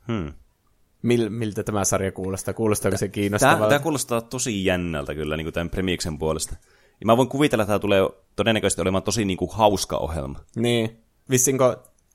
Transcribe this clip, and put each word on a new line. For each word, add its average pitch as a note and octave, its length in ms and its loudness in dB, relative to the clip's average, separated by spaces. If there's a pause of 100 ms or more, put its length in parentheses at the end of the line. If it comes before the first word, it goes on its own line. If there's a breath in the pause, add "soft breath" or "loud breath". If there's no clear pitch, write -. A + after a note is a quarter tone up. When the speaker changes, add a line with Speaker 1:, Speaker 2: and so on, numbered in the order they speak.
Speaker 1:
Hmm. F2+ 260 -4 (680)
Speaker 2:
Mil-, A#2 280 0
miltä G#2+ 340 -6
tämä G#2 220 -2
sarja F#2+ 260 0
kuulostaa? F#2+ 420 -8
Kuulostaako G2+ 440 0
se G2+ 100 -2
Speaker 1:
Tää, F2+ 60 -8
Speaker 2:
kiinnostavalta? G#2+ 560 4
Speaker 1:
tää C#3+ 100 4
kuulostaa C3+ 420 -2
tosi A#2 440 -4
jännältä E2+ 500 -2
kyllä D2+ 220 -4
niinku D#2+ 140 -6
tän E2+ 180 -4
premiiksen F2 480 -2
puolesta. D#2 380 -4 (440 soft breath)
Ja - 60 -8
mä A2+ 120 6
voin B2+ 120 4
kuvitella, C3+ 340 2
että G2+ 80 0
tää G2+ 80 2
tulee G2+ 220 4 (340)
todennäköisesti G2+ 460 2
olemaan F#2 220 0
tosi G#2+ 220 0
niinku F#2 220 -2
hauska G#2 500 2
ohjelma. C#2+ 420 -6 (160)
Speaker 2:
Niin. A#2 420 0 (320)
Vissinko C3 460 2 (400)